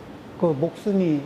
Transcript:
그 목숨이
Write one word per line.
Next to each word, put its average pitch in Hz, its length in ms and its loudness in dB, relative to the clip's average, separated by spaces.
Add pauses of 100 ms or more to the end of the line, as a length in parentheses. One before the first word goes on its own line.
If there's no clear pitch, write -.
(400)
그 180 80 4
목숨이 165 800 2